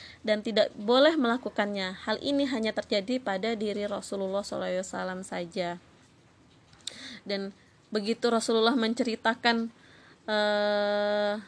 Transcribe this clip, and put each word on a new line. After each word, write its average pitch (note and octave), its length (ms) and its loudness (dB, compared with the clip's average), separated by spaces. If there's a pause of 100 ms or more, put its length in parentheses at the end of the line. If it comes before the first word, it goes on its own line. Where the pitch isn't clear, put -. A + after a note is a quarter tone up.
(280)
dan G#3+ 160 2
tidak A3 320 4
boleh C4 400 6
melakukannya. G#3 880 0
Hal A3 160 -2
ini C#4 320 0
hanya A3 240 -2
terjadi G#3+ 480 0
pada A#3 320 -2
diri G#3 320 -2
Rasulullah G3 560 -4
sallallahu F#3+ 320 -6
alaihi F#3 80 -2
wasallam F#3 400 -6
saja. F3 560 -6 (1400)
Dan G3 320 -6 (400)
begitu A3 320 0
Rasulullah A3+ 480 4
menceritakan, A3+ 960 0 (560)
eh, G#3 1200 2